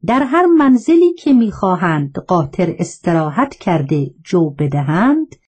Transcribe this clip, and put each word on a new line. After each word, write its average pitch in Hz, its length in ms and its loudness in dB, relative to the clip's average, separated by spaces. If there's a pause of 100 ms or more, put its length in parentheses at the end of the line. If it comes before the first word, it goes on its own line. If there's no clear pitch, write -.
در 247 180 0
هر 320 220 0
منزلی 330 680 4
که 294 200 0
می 226 180 2
خواهند 165 680 -2
قاطر 165 600 -2
استراحت 165 760 -4
کرده 151 580 -4 (100)
جو 170 260 0
بدهند 151 840 -2 (140)